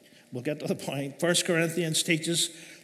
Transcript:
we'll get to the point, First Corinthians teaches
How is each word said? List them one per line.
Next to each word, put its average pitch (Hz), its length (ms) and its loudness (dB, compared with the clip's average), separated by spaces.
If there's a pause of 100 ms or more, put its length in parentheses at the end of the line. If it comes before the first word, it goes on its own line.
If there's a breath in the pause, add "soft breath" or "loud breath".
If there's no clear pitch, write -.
(340 loud breath)
we'll 123 100 -4
get 151 160 -4
to 147 80 -8
the 190 80 0
point, 139 440 -6
First 170 260 4
Corinthians 165 580 2
teaches 165 460 2 (340 loud breath)